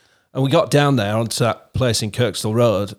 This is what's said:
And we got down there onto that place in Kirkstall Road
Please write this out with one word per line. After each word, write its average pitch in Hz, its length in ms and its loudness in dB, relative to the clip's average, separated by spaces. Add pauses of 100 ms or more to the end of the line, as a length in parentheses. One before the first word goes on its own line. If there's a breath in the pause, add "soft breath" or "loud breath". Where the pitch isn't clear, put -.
(340 soft breath)
And 135 100 -2
we 139 60 0
got 160 220 2
down 143 240 4
there 104 200 -2
onto 117 280 -2
that - 320 -4
place 123 260 0
in 110 100 -4
Kirkstall 110 440 -2
Road 104 440 0